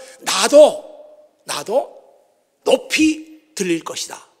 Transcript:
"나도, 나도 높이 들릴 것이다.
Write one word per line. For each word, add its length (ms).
"나도, 1120
나도 600
높이 920
들릴 260
것이다. 420